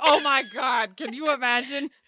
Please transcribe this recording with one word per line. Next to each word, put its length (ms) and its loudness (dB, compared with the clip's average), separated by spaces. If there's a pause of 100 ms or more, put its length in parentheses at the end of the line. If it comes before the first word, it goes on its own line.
Oh 200 6
my 220 2
God, 540 -4
can 160 -8
you 200 -2
imagine? 580 -4 (160)